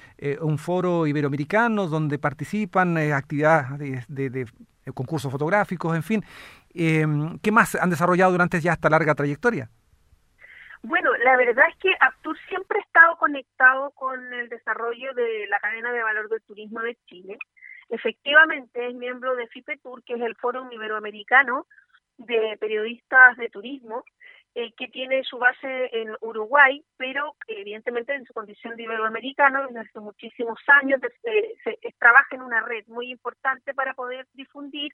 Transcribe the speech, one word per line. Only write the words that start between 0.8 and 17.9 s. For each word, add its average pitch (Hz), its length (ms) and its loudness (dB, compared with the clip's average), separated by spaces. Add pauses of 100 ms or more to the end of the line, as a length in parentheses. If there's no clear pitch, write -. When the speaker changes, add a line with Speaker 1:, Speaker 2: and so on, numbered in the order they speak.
Speaker 1:
iberoamericano 151 800 0
donde 151 320 -2
participan, 180 800 -2
eh, 151 140 2
actividades 143 680 2
de, 135 300 -8
de, 135 220 -4
de, 127 100 -6
eh, - 520 -14
concursos 139 380 -4
fotográficos, 165 640 -2
en 160 80 -2
fin. 214 220 -2 (500)
Eh, 160 320 2 (340)
¿qué 214 120 0
más 214 240 4
han 175 140 2
desarrollado 175 420 4
durante 175 280 2
ya 170 120 2
esta 156 180 2
larga 156 240 4
trayectoria? 143 560 -2 (1120)
Speaker 2:
Bueno, 311 340 2
la 254 180 6
verdad 247 340 4
es - 60 -20
que 370 240 0
aptur 302 360 0 (120)
siempre 392 320 -4
ha - 20 -16
estado 330 340 6
conectado 269 760 2
con 254 420 -10
el 240 140 -8
desarrollo 233 680 -8
de 226 320 -2
la 202 140 -2
cadena 226 320 -6
de 240 100 -4
valor 214 260 -4
del 220 140 -6
turismo 214 380 -14
de 233 260 -6
Chile. 185 320 -18 (500)
Efectivamente, 262 1000 0